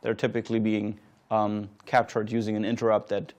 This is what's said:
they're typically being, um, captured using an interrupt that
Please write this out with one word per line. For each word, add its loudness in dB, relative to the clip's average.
they're 0
typically 0
being, 0
um, 0
captured 2
using 0
an -2
interrupt 0
that -4